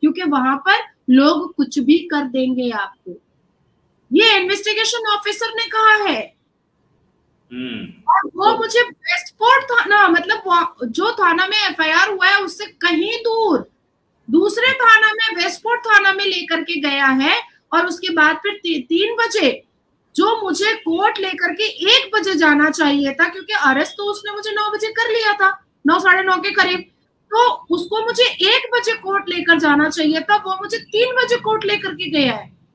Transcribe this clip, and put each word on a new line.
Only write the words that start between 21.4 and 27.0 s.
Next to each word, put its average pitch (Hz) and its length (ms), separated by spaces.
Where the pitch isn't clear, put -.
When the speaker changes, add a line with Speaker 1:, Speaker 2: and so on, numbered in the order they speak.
Speaker 1:
के 427 120
एक 427 500
बजे 381 200
जाना 302 360
चाहिए 285 420
था, 330 160
क्योंकि 381 240
arrest 294 400
तो 403 120
उसने 415 280
मुझे 415 180
नौ 415 200
बजे 427 180
कर 453 220
लिया 440 220
था, 392 180
नौ, 339 120
साढ़े 370 240
नौ 381 140
के 381 140
करीब, 370 280